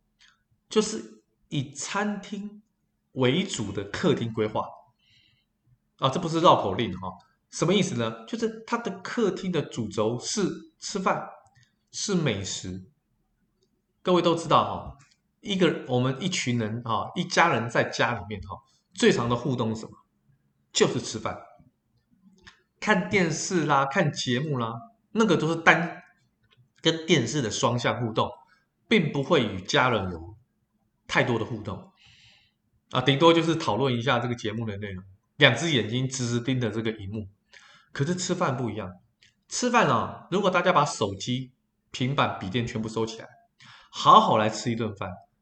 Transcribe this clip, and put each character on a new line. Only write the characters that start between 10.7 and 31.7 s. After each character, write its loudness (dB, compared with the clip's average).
吃 -8
饭， -2
是 -4
美 0
食。 -10
各 2
位 4
都 4
知 -6
道 6
哈， -8
一 -4
个， 2
我 2
们 0
一 -2
群 -2
人 -2
哈， -4
一 -2
家 2
人 0
在 0
家 -2
里 -8
面 -8
哈， -12
最 4
常 0
的 0
互 -4
动 -2
是 -10
什 -14
么？ -18
就 4
是 -4
吃 -8
饭。 -8
看 2
电 2
视 -2
啦、 2
看 0
节 -2
目 -4
啦， -4
那 4
个 4
都 0
是 -2
单 2
跟 0
电 4
视 -2
的 -2
双 0
向 -2
互 -2
动， 0
并 2
不 -2
会 4
与 -4
家 2
人 0
有 -12
太 0
多 0
的 -4
互 -8
动。 -12